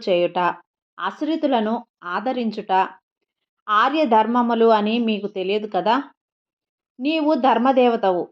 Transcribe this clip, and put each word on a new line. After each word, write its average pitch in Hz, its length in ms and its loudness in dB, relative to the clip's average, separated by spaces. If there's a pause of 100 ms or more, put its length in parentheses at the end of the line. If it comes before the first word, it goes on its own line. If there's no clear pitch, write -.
చేయుట, 175 280 0 (600)
ఆశ్రితులను 226 880 -4 (180)
ఆదరించుట, 208 840 -4 (800)
ఆర్య 269 360 2
ధర్మములు 233 600 2
అని 220 340 2
మీకు 214 280 -2
తెలియదు 196 480 -4
కదా? 220 280 0 (960)
నీవు 302 340 0
ధర్మదేవతవు, 233 1000 2